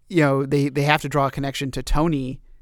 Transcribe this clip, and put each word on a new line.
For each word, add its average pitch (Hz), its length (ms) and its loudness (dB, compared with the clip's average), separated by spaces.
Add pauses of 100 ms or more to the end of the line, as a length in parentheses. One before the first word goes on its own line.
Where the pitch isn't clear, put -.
you 165 140 2
know, 139 220 2
they, 143 260 0
they 139 120 -2
have 151 200 4
to 147 60 -6
draw 139 200 2
a - 20 -2
connection 139 400 -6
to 127 140 -6
Tony 143 560 0 (220)